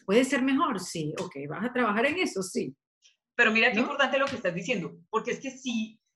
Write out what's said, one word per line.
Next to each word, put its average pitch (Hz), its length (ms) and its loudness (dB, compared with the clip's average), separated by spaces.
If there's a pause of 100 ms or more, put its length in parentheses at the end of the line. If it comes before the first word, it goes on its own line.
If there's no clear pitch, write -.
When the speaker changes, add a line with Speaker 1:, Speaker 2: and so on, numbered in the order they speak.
Speaker 1:
¿Puedes 254 220 6
ser 269 140 0
mejor? 269 380 2
Sí. 156 400 -6
Ok, - 160 -8 (120)
¿vas 170 160 -6
a 247 80 -4
trabajar 233 340 2
en 311 140 -2
eso? 214 220 -2
Sí. 190 340 -6 (600)
Speaker 2:
Pero 226 140 6
mira 226 220 4
qué 214 80 2
Speaker 1:
¿No? - 20 4
Speaker 2:
importante 269 360 2
lo 269 80 2
que - 100 -4
estás 180 180 -2
diciendo, 175 380 -4 (180)
porque 220 220 -2
es - 80 -6
que 269 100 -8
si, 226 500 -6 (160)